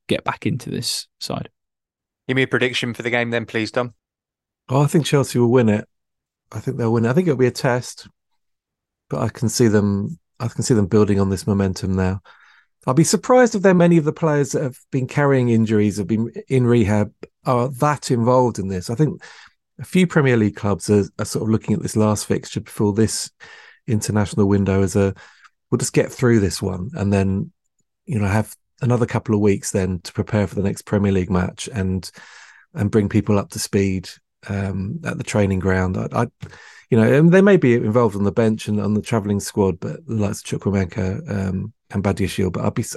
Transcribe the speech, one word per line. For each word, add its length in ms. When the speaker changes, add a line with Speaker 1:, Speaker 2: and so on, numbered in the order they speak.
Speaker 1:
get 160
back 200
into 260
this 360
side. 300
Speaker 2:
Give 80
me 60
a 60
prediction 460
for 80
the 80
game 200
then, 140
please, 280
Dom. 220
Speaker 3:
Oh, 140
I 40
think 180
Chelsea 360
will 100
win 180
it. 200
I 80
think 160
they'll 160
win 120
it. 60
I 20
think 140
it'll 100
be 100
a 40
test, 560
but 120
I 80
can 200
see 180
them, 520
I 80
can 160
see 120
them 120
building 320
on 120
this 180
momentum 480
now. 240
I'll 80
be 100
surprised 500
if 80
there 100
are 20
many 220
of 80
the 80
players 400
that 100
have 160
been 160
carrying 400
injuries, 500
have 80
been 260
in 180
rehab, 460
are 220
that 440
involved 480
in 80
this. 220
I 40
think 260
a 40
few 220
Premier 300
League 200
clubs 320
are, 160
are 60
sort 180
of 60
looking 260
at 80
this 140
last 300
fixture 340
before 320
this 380
international 580
window 360
as 120
a, 200
"We'll 100
just 140
get 200
through 280
this 220
one 320
and 180
then, 380
you 140
know, 80
have 260
another 220
couple 300
of 80
weeks 300
then 280
to 140
prepare 320
for 80
the 80
next 240
Premier 260
League 180
match 440
and, 360
and 180
bring 200
people 280
up 120
to 80
speed, 500
um, 560
at 140
the 60
training 340
ground." 400
I, 140
I, 140
you 100
know, 140
and 180
they 120
may 160
be 160
involved 420
on 80
the 80
bench 360
and 120
on 140
the 80
travelling 360
squad, 400
but 280
the 80
likes 260
of 200
Chukwuemeka, 720
um, 420
and 120
Badiashile, 480
but 120
I'd 100
be, 100